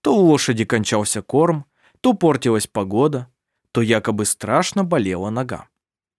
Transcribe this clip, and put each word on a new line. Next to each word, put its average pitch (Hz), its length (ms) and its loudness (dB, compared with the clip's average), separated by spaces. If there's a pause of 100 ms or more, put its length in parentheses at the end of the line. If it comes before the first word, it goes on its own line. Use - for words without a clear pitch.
То - 140 0
у 208 60 4
лошади 135 440 2
кончался 107 560 -2
корм, 151 440 0 (360)
то 254 120 2
портилась 127 540 2
погода, 123 640 -2 (400)
то 120 100 0
якобы 107 440 0
страшно 151 580 -2
болела 101 460 -2
нога. 120 400 -8 (500)